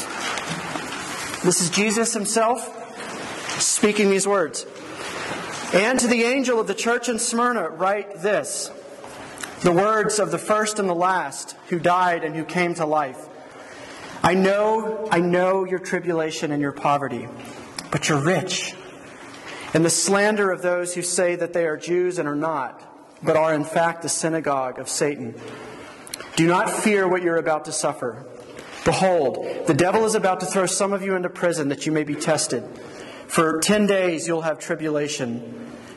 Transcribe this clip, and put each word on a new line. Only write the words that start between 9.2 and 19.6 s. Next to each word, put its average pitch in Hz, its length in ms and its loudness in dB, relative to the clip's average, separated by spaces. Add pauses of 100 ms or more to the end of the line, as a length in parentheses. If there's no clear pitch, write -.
the 175 100 6
words 202 460 4
of 180 140 0
the 170 80 0
first 214 400 0
and 196 100 2
the 175 60 0
last, 175 600 0 (140)
who 180 80 0
died 175 460 4
and 156 120 -4
who 160 80 -4
came 175 320 0
to 165 120 0
life. 151 400 -2 (960)
I 170 100 4
know, 208 760 2
I 170 80 4
know 180 440 4
your 180 160 -2
tribulation 165 720 -2
and 147 100 0
your 143 100 0
poverty, 139 560 0 (640)
but 147 180 0
you're 151 100 4
rich, - 560 0 (1000)